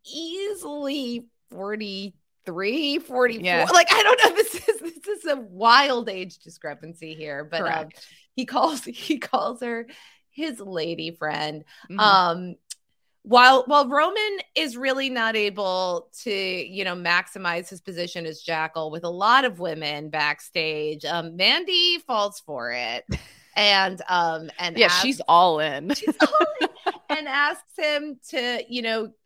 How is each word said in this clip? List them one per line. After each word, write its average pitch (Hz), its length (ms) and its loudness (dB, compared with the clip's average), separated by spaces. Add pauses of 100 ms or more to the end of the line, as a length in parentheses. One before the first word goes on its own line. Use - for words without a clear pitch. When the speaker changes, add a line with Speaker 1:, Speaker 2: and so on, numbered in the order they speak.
Speaker 1:
easily 294 1200 -8 (240)
forty-three, 202 1500 -6
forty-four. 247 460 0
Speaker 2:
Yeah. 180 280 2
Speaker 1:
Like, 339 180 8
I 440 120 4
don't 466 200 6
know. 339 180 4
<laughs> - 60 4
This - 220 -4
is, 403 100 -2 (240)
this - 40 -10
is 403 180 -6
a 294 120 0
wild 233 720 4
age 185 300 -10
discrepancy 160 800 -16
here, 151 280 -10
but, 160 180 -6
um, 170 60 -2
Speaker 2:
Correct. - 400 -8 (280)
Speaker 1:
he 254 100 -4
calls, 262 380 0
<laughs> - 20 -16
he 247 320 -4
calls 240 440 -4
her 233 260 -6 (420)
his 285 300 -8
lady 165 520 -6
friend. 151 520 -4 (260)
Speaker 2:
Mm-hmm. 196 100 -8
Speaker 1:
Um, 180 560 4 (680)
while, 247 420 8
while 285 240 6
Roman 381 480 0 (180)
is 285 220 -2
really 262 320 -2
not 226 260 -2
able 185 720 -2 (120)
to, 226 100 -6
you 190 540 -6
know, 180 100 -4
maximize 175 720 -4
his 180 140 -18
position 170 440 -10
as 156 160 -12
Jackal 160 500 -4
with 170 120 -10
a 175 60 -4
lot 214 340 4
of 196 160 -4
women 156 500 -6
backstage, 151 960 -4
um, 165 320 -6
Mandy 349 640 0
falls 208 400 -4
for 120 320 -8
it. 120 380 -6
Speaker 2:
<laughs> - 100 -4 (400)
Speaker 1:
And, 190 480 4
um, 165 520 0
and 175 180 -6
Speaker 2:
Yeah, 226 80 8
Speaker 1:
asks 180 160 4
Speaker 2:
she's 196 200 0
all 170 380 6
in. 151 340 -4
<laughs> - 20 0
Speaker 1:
She's - 260 -2
all 622 240 4 (160)
in. 415 60 0 (420)
And 302 180 -4
asks 294 480 -2
him 294 440 -2 (100)
to, 247 400 -4
you 240 140 -6
know 226 300 -4 (120)